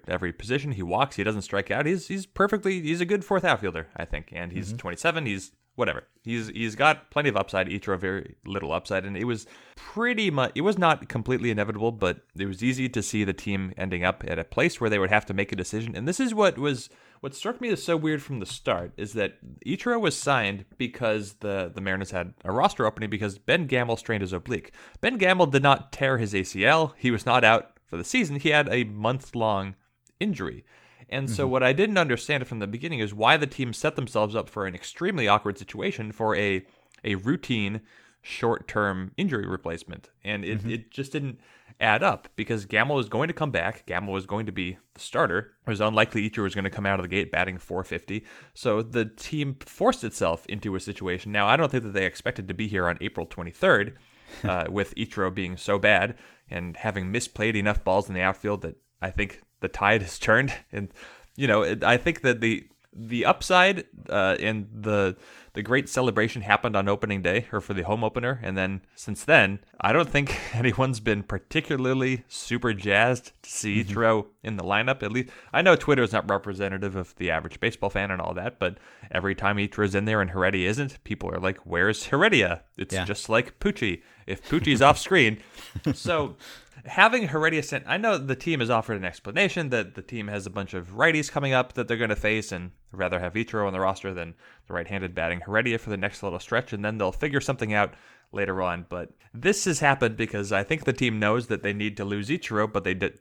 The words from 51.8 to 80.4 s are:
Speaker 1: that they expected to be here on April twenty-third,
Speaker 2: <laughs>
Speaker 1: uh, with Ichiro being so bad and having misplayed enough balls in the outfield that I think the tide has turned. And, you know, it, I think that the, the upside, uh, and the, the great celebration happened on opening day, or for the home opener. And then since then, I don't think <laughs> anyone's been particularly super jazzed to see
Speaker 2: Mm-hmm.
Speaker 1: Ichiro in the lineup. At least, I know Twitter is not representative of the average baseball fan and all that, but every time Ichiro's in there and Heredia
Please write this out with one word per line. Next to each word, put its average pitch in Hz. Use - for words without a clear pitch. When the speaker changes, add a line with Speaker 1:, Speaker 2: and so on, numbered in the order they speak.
Speaker 1:
that 104
they 95
expected -
to 98
be 107
here 95
on 85
April 92
twenty-third, 107
Speaker 2:
<laughs> -
Speaker 1:
uh, 90
with 98
Ichiro 95
being 92
so 101
bad 104
and 90
having 98
misplayed 110
enough 104
balls 98
in 95
the 90
outfield 95
that 80
I 95
think 101
the 95
tide 104
has 90
turned. 123
And, 101
you 139
know, 107
it, 95
I 117
think 160
that 120
the, 113
the 113
upside, 185
uh, 95
and 107
the, 104
the 107
great 127
celebration 110
happened 104
on 98
opening 101
day, 92
or 107
for 98
the 107
home 107
opener. 120
And 95
then 95
since -
then, 101
I 101
don't 156
think 143
<laughs> -
anyone's 123
been 107
particularly 131
super 120
jazzed 104
to -
see 107
Speaker 2:
Mm-hmm. 101
Speaker 1:
Ichiro 110
in 110
the 92
lineup. 113
At 104
least, 123
I 156
know 185
Twitter 139
is 104
not 104
representative 98
of 92
the 90
average 80
baseball 110
fan 98
and 90
all 85
that, 98
but 90
every 95
time 101
Ichiro's 101
in 101
there 110
and 92
Heredia 92